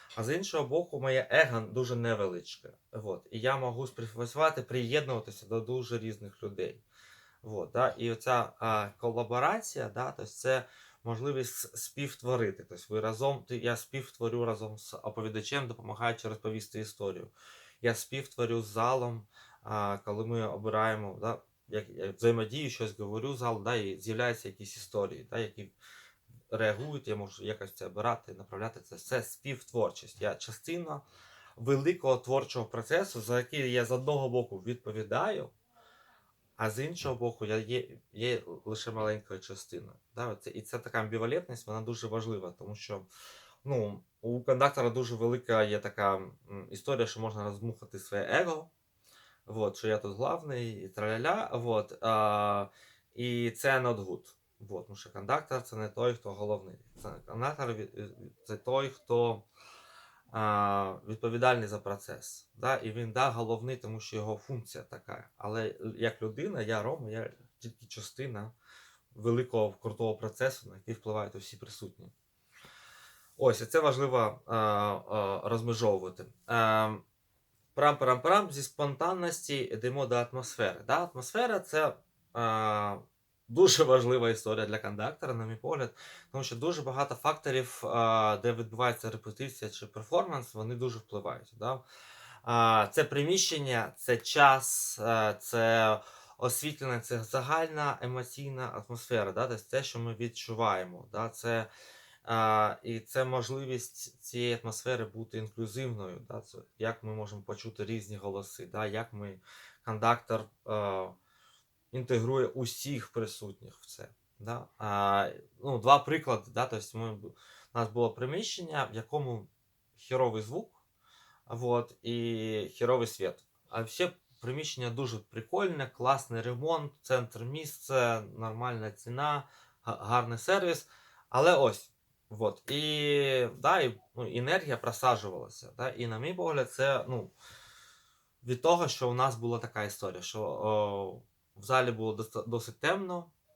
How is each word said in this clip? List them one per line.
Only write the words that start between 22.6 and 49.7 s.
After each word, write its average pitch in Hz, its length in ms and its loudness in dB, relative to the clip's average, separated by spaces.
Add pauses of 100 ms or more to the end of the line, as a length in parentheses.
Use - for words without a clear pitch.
щось 107 280 -6
говорю 110 360 -4
з 123 40 -10
залу, 117 220 -2
да, 113 140 -2
і 101 260 -2
з'являються 113 480 -2
якісь 98 280 -14
історії, 104 540 -4
да, 110 80 -4
які 101 340 -8 (800)
реагують, 113 580 0
я 107 80 -2
можу 101 280 -10
якось 101 280 -6
це - 140 -10
обирати, 104 480 -2
направляти. 98 460 -8
Це - 160 -18
все 120 260 -2
співтворчість. - 1000 -4
Я 98 140 0
частина 160 640 -8 (560)
великого 135 600 4
творчого 123 500 0
процесу, 151 540 -2
за 120 180 0
який 127 340 -2
я 123 120 4
з 113 60 -2
одного 131 380 2
боку 120 300 0
відповідаю, 113 920 -4 (1080)
а 110 140 0
з 117 140 -2
іншого 151 300 -4
боку, 117 320 -2
я 107 100 2
є, 113 320 -2 (240)
є 117 300 -2 (220)
лише 107 260 -6
маленькою 107 500 -4
частиною. - 560 -14 (180)
Да, 117 140 -4
оце, - 220 -10
і - 100 -10
ця 117 180 -8
така 117 220 -2
амбівалентність, 117 680 -2
вона 110 140 -6
дуже 113 260 -6
важлива, 110 520 -4
тому 101 160 -12
що, 101 280 -10 (600)
ну, 110 380 -2 (180)
у 120 220 -2
кондуктора 131 480 4
дуже 120 240 -2
велика 117 480 2
є 104 160 2
така, 101 380 0
м, 95 540 -12
історія, 117 360 0
що - 140 -6
можна 107 240 -4
роздмухати 104 540 -8
своє 101 260 -4
его, 160 460 0 (760)
вот, 107 300 0